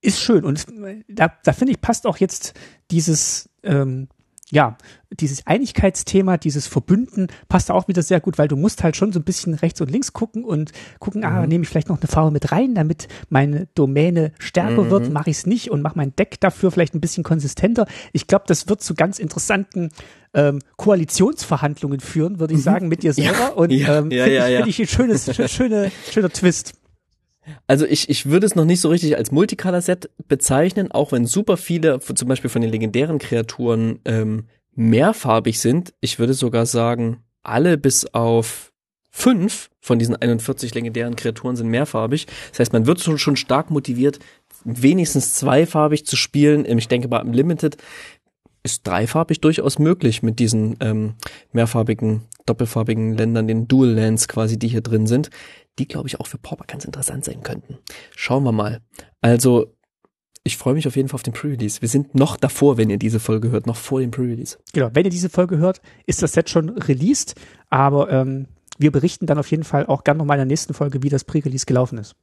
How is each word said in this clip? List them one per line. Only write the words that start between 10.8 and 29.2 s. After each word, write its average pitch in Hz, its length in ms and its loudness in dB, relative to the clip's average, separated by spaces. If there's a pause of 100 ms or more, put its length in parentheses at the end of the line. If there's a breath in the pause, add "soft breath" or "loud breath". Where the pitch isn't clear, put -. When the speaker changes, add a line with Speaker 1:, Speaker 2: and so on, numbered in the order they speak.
Speaker 1:
gucken, 208 240 -6
ah, 113 200 0
Speaker 2:
Mhm. - 40 0
Speaker 1:
nehme 165 160 2
ich 147 60 -6
vielleicht 156 180 -2
noch 160 140 -2
eine - 80 -2
Farbe 160 220 4
mit 147 200 -2
rein, 240 240 0
damit 165 320 -2 (220 loud breath)
meine 147 460 2
Domäne 156 640 2
stärker 214 440 0
Speaker 2:
Mhm. 156 60 0
Speaker 1:
wird, 220 240 2
mache 151 160 -2
ich's - 160 -4
nicht 233 260 -2
und 147 100 -2
mach 156 140 -4
mein 139 220 -2
Deck - 240 -2
dafür 190 280 2
vielleicht 170 260 0
ein 160 40 -2
bisschen 170 240 -4
konsistenter. 196 640 0 (260 loud breath)
Ich - 160 -4
glaub, 196 200 2
das 165 200 0
wird 202 140 0
zu - 120 -8
ganz 170 260 0
interessanten, 190 680 -4 (440 loud breath)
ähm, 143 260 2 (160)
Koalitionsverhandlungen 156 1300 0
führen, 170 400 -2
würde 160 120 -2
ich 160 60 4
Speaker 2:
Mhm. 135 40 -2
Speaker 1:
sagen, 185 260 2
mit 165 140 -2
dir 156 120 2
Speaker 2:
Ja. 156 180 2
Speaker 1:
selber. 240 240 0
Und, 170 140 4
Speaker 2:
Ja, 143 280 4
Speaker 1:
ähm, 151 120 -2
Speaker 2:
ja, 127 140 2
Speaker 1:
find 135 100 4
Speaker 2:
ja, 123 120 4
Speaker 1:
ich, 127 40 2
Speaker 2:
ja. 123 60 4
Speaker 1:
find 120 120 2
ich - 120 -4
ein - 60 0
schönes, 233 380 0
Speaker 2:
<laughs> 120 100 -4
Speaker 1:
schö-, 240 120 0
schöne, 214 440 0 (200)
schöner 196 180 2
Twist. - 440 0 (920 loud breath)
Speaker 2:
Also 143 220 2
ich, - 200 0
ich 135 200 -2
würde 180 180 4
es 202 80 2
noch 160 120 4
nicht 180 160 4
so 156 80 2
richtig 165 280 2
als - 140 -4